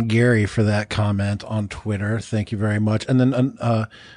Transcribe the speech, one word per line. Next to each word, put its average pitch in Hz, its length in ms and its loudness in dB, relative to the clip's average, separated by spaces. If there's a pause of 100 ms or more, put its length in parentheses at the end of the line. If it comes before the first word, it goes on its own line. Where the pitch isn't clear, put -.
Gary 113 380 4
for 107 180 0
that 104 260 0
comment 101 560 -2
on 107 240 -4
Twitter. 104 500 -4
Thank 104 340 -4
you 110 40 -4
very 104 220 0
much. 107 280 0
And 127 120 4
then, 127 420 2
uh, 113 240 0 (320)